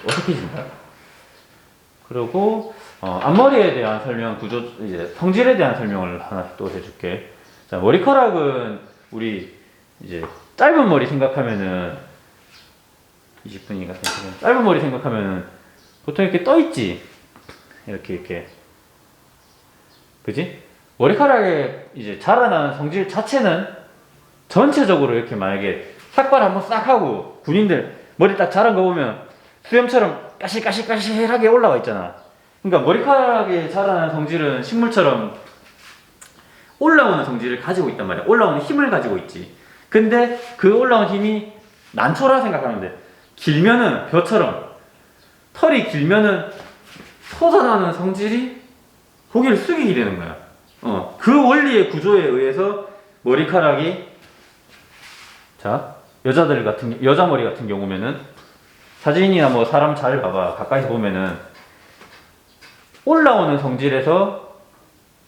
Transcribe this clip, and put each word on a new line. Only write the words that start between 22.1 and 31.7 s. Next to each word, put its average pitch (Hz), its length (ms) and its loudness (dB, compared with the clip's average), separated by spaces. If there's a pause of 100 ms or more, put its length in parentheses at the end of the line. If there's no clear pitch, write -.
자라나는 180 580 2
성질 165 320 -4
자체는 202 580 -2 (840)
전체적으로 190 640 2
이렇게 117 200 -4
만약에 98 600 -6 (160)
삭발 269 320 2
한번 190 180 0
싹 220 260 -4
하고, 156 560 0
군인들 175 520 0 (220)
머리 196 200 4
딱 180 140 0
자란 214 240 4
거 185 80 2
보면 156 440 -4 (400)
수염처럼 240 720 0
까실까실까실하게 220 1080 -2
올라와 226 300 4